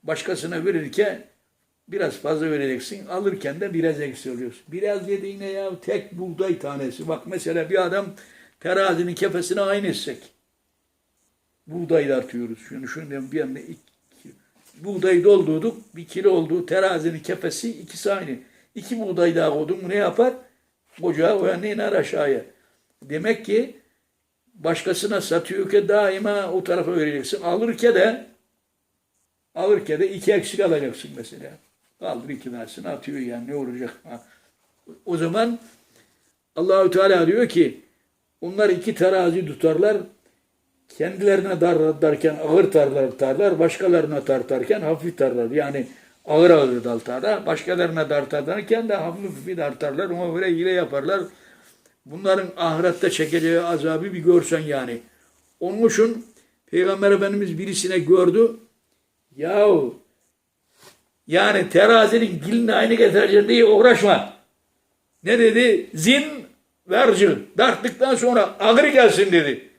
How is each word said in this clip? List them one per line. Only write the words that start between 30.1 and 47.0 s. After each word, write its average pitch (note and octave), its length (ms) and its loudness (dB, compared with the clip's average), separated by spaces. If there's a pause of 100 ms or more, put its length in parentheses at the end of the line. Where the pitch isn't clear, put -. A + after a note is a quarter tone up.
iki G3 220 -2
eksik G3 260 -2
alacaksın D3 560 -2
mesela. - 360 -16 (480)
Kaldır A#2 300 -10
iki C3 220 -12
tanesini A#2 360 -14
atıyor C#3+ 320 -10
yani A#2+ 280 -10
ne C#3+ 80 -10
olacak? B2 380 -8 (100)
Ha. B2 200 -18 (840)
O E3+ 120 -4
zaman A3 420 -2 (960)
Allahü F#3 360 2
Teala F#3 360 4
diyor A3 220 2
ki D#3+ 320 0 (600)
onlar G3 280 0
iki F3+ 260 -2
terazi F#3 500 0
tutarlar. E3 520 0 (1000)
Kendilerine F#3+ 640 0
dar-, D#3 400 2
darken D3+ 340 2 (120)
ağır F3 240 4
tarlar, C#3 460 2
tarlar, D#3 420 0
başkalarına D#3+ 640 0
tartarken C3+ 580 -2
hafif D#3+ 360 -4
tarlar. A#2+ 340 0
Yani C#3 360 -4 (380)
ağır D#3+ 240 6
ağır C3 340 4
dartarlar, B2 600 -4